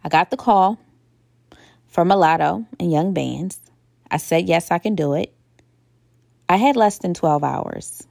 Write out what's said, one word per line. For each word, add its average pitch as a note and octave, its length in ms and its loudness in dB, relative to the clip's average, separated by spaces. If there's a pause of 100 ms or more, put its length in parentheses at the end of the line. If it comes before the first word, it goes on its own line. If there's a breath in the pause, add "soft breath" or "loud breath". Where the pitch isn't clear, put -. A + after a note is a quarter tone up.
I E3+ 40 -6
got D#3 220 2
the C4 60 -4
call G3+ 420 2 (1080 soft breath)
for - 160 0
Mulatto F3 600 2 (140)
and F3 120 -2
Young E3 220 0
Bands. D3 460 -6 (520)
I - 60 -2
said, E3 320 -2
"Yes, E3+ 220 0
I F3 80 0
can G#3+ 160 -4
do D3+ 200 -2
it." E3 200 -6 (1120)
I F3+ 80 4
had C4 200 2
less G#3+ 220 2
than F3+ 160 -4
twelve D3+ 280 0
hours - 680 -8